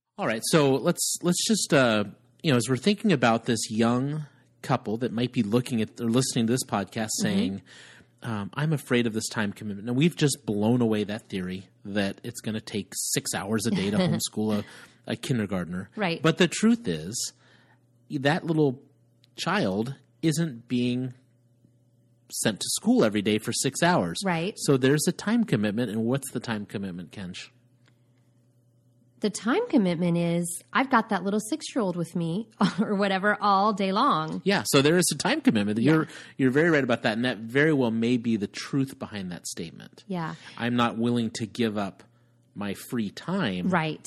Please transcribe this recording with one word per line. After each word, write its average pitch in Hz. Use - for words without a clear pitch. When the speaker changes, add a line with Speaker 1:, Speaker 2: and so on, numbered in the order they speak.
Speaker 1:
All 196
right, 113
so 143
let's, 143
let's 175
just, 202
uh, 110
you 165
know, 123
as 110
we're 131
thinking 202
about 117
this 117
young 123
couple 113
that 120
might 120
be 117
looking 117
at -
or 117
listening 127
to 117
this 127
podcast 110
Speaker 2:
Mm-hmm. -
Speaker 1:
saying, 196
um, 107
"I'm 156
afraid 123
of 110
this 110
time 104
commitment." 101
Now, 123
we've 160
just 143
blown 110
away 110
that 104
theory 92
that 101
it's -
gonna 107
take -
six -
hours 104
a 110
day 95
to 104
Speaker 2:
<laughs> -
Speaker 1:
homeschool 107
a, 98
a 110
kindergartner. 95
Speaker 2:
Right. 175
Speaker 1:
But 160
the 180
truth 226
is, 85
that 143
little 151
child 127
isn't 156
being 123
sent -
to -
school 226
every 104
day 104
for 113
six -
hours. 123
Speaker 2:
Right. 175
Speaker 1:
So -
there's 135
a 175
time 226
commitment, 107
and 110
what's 131
the 127
time 107
commitment, 90
Kench? 90
Speaker 2:
The 208
time 359
commitment 175
is 170
I've 262
got 220
that 185
little 202
six-year-old 208
with 170
me 170
<laughs> -
or 214
whatever 196
all 202
day 190
long. 185
Speaker 1:
Yeah, 185
so 143
there 160
is 175
a 156
time 262
commitment. 107
Speaker 2:
Yeah. 131
Speaker 1:
You're, 156
you're 131
very 156
right 147
about 120
that, 113
and 117
that 113
very 139
well 127
may 113
be 113
the 104
truth -
behind 98
that -
statement. -
Speaker 2:
Yeah. 170
Speaker 1:
I'm 120
not 117
willing 117
to 110
give 107
up 98
my 98
free 110
time 113
Speaker 2:
Right. 160